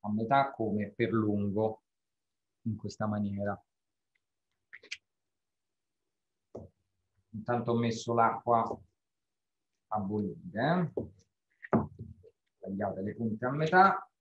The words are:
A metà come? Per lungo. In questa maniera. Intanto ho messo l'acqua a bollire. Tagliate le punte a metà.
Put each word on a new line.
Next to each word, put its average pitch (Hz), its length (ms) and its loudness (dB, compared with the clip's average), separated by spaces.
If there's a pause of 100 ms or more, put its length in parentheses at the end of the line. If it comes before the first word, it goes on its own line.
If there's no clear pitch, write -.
A 104 120 -6
metà 123 380 4
come? 104 400 -2
Per 113 200 0
lungo. 104 720 0 (800)
In 110 120 -2
questa 107 300 -8
maniera. 101 520 -2 (3750)
Intanto 117 420 -2
ho 117 40 2
messo 117 360 -2
l'acqua 113 680 2 (1080)
a 107 140 -4
bollire. 107 920 -2 (1700)
Tagliate 98 420 -4
le 107 140 -4
punte 113 320 -4
a 127 60 0
metà. 180 580 4 (100)